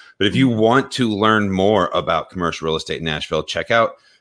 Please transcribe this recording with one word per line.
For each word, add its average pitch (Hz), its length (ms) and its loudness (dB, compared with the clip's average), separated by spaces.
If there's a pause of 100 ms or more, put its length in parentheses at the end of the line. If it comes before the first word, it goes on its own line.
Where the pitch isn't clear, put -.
(180)
But 98 80 0
if 98 100 0
you 131 140 2
want 117 440 2
to 120 160 -2
learn 104 420 2
more 95 420 2
about 82 380 -2
commercial 85 340 -4
real 80 100 -2
estate 78 240 -8
in 80 40 -10
Nashville, 78 400 -4
check - 260 -6
out 113 280 2 (240)